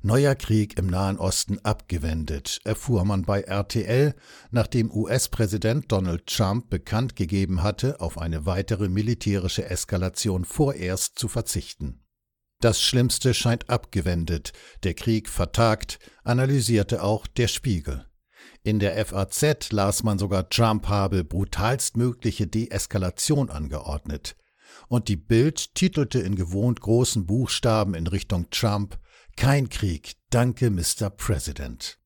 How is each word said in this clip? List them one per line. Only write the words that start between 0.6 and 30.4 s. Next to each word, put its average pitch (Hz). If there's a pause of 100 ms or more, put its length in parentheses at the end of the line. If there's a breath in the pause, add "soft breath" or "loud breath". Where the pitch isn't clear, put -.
im 92
Nahen 95
Osten 95
abgewendet, 80
erfuhr 107
man 98
bei 101
R 98
T 113
L, 135 (360 loud breath)
nachdem 113
U-S-Präsident 110
Donald 92
Trump 107
bekannt 110
gegeben 92
hatte, 107
auf -
eine 80
weitere 95
militärische 101
Eskalation 92
vorerst 92
zu 113
verzichten. - (600)
Das 113
Schlimmste 123
scheint -
abgewendet, 87 (300 loud breath)
der 90
Krieg 110
vertagt, - (240 loud breath)
analysierte 120
auch 107
Der 117
Spiegel. 80 (560 loud breath)
In 107
der 101
F 107
A 98
Z -
las 101
man 104
sogar, 95
Trump 110
habe 98
brutalstmögliche 110
Deeskalation 110
angeordnet. 73 (500 loud breath)
Und 120
die 98
Bild 120
titelte 147
in 95
gewohnt 98
großen 113
Buchstaben 110
in 82
Richtung 90
Trump, 101 (380 soft breath)
"Kein 135
Krieg, - (160)
danke, 123